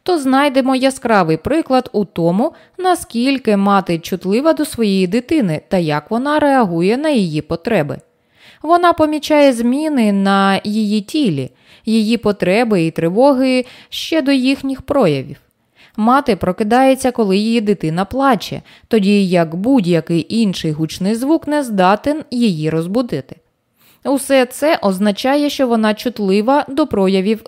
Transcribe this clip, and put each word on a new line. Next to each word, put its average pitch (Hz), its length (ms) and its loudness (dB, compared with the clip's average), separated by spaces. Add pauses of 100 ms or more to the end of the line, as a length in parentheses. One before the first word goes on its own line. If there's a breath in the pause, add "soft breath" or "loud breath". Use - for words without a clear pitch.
то 359 160 -2
знайдемо 262 560 2
яскравий 226 640 0
приклад 262 560 -2
у 208 120 0
тому, 185 480 0 (240 loud breath)
наскільки 262 800 0
мати 196 420 0
чутлива 202 540 -2
до 302 120 -2
своєї 196 420 0
дитини 226 600 0
та 196 100 0
як 151 340 -2
вона 285 280 -2
реагує 226 580 2
на 311 120 -2
її 175 320 0
потреби. 156 560 -4 (640 soft breath)
Вона 339 320 2
помічає 302 600 2
зміни 247 580 0
на 196 520 2
її 208 380 -2
тілі, 185 500 -2 (340 soft breath)
її 220 320 0
потреби 208 680 0
і 165 60 -2
тривоги 254 760 2 (240 loud breath)
ще - 320 -4
до 269 100 0
їхніх 269 500 -2
проявів. 147 560 -2 (600 soft breath)
Мати 240 380 2
прокидається, 247 760 2
коли 202 260 0
її 226 240 0
дитина 190 440 -2
плаче, 240 560 -2 (260 soft breath)
тоді 202 400 2
як 170 280 0
будь-який 175 760 0
інший 202 420 -2
гучний 160 440 -4
звук 294 320 -2
не 294 160 0
здатен 214 680 0
її 180 380 0
розбудити. 175 680 -4 (680 soft breath)
Усе 262 420 0
це 285 360 -2
означає, 208 680 0
що 277 180 -2
вона 220 260 0
чутлива 214 760 0
до 277 200 -2
проявів 190 600 0